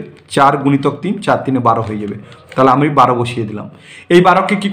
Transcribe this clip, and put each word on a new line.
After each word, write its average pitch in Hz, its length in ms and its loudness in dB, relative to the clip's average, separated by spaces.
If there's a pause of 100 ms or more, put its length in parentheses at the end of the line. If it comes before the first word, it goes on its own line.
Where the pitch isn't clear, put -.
(360)
চার 139 180 4 (100)
গুণিতক 139 300 0 (100)
তিন, 185 100 -4 (120)
চার 127 200 0
তিনে 131 220 -2
বারো 113 200 0
হয়ে 107 140 -8
যাবে। 101 160 -8 (360)
তাহলে 131 220 2
আমি 147 120 2 (120)
বারো 127 160 4
বসিয়ে 117 340 -4
দিলাম। 104 180 -12 (420)
এই 180 180 6
বারোকে 190 340 2
কি 202 100 -4